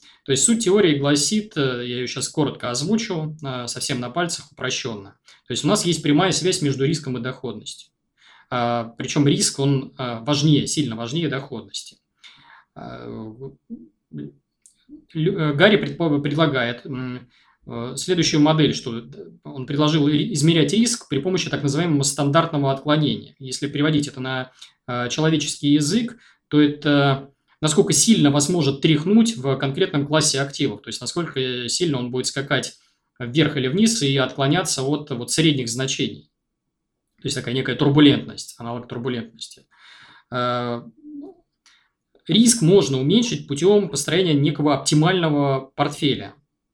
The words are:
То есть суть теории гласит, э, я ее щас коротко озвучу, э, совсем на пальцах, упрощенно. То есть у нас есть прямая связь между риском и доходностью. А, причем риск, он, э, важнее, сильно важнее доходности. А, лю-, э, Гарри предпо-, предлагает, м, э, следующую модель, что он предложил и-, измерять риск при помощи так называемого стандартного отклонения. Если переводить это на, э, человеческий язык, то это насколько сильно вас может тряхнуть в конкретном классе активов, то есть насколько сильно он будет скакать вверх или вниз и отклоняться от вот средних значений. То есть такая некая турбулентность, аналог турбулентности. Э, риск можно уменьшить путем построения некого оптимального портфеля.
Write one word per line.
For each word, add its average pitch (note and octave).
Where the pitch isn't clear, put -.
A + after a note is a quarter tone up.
То C#3+
есть B2+
суть A3+
теории F3
гласит, D3
э, B2+
я B2
ее B2
щас C3
коротко B2+
озвучу, D#3
э, B2+
совсем -
на A#2+
пальцах, E3+
упрощенно. A2+
То B2+
есть A#2
у D3+
нас G3+
есть E3
прямая D#3+
связь F3
между C3+
риском C#3+
и -
доходностью. -
А, A#2+
причем C#3+
риск, -
он, C#3
э, A#2+
важнее, C#3
сильно A#2+
важнее C3
доходности. B2+
А, A#2+
лю-, E3
э, D3+
Гарри G3
предпо-, D3+
предлагает, C#3+
м, B2+
э, A#2+
следующую D#3+
модель, D3+
что A#2
он C#3
предложил D3+
и-, D3+
измерять D#3
риск A#3
при C3+
помощи F3+
так C#3+
называемого D3
стандартного C#3+
отклонения. D3
Если C3
переводить C#3+
это B2+
на, C3
э, B2
человеческий D#3
язык, D#3+
то D3+
это C#3+
насколько D#3
сильно E3
вас C#3+
может C#3+
тряхнуть F3+
в C#3
конкретном D3
классе D3
активов, C#3
то -
есть -
насколько B2+
сильно D3
он B2
будет B2+
скакать C#3
вверх D3
или C3
вниз G#3
и C#3
отклоняться C#3+
от D3
вот A#2+
средних C#3+
значений. C3
То -
есть -
такая A#2+
некая C3
турбулентность, C#3+
аналог A#2
турбулентности. A#2+
Э, A#2+
риск A3+
можно D#3
уменьшить D#3+
путем F3+
построения D#3+
некого C#3+
оптимального D3+
портфеля. C#3